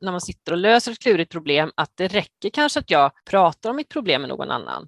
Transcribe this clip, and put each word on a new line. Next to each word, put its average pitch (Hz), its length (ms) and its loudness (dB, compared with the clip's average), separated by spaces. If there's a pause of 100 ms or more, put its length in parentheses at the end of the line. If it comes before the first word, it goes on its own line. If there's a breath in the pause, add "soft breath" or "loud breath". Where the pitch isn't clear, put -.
när 185 100 -6
man 180 100 -6
sitter - 300 -10
och 170 60 -2
löser 233 340 2
ett 220 80 -14
klurigt 175 320 2
problem, 156 440 -2
att 151 200 -4
det 185 120 -4
räcker 196 420 -4
kanske 294 300 -2
att - 120 -6
jag 143 200 4 (180)
pratar 190 400 2
om 262 60 -4
mitt 294 140 -8
problem 165 320 -2
med 131 80 -10
någon 131 220 -8
annan 71 360 -8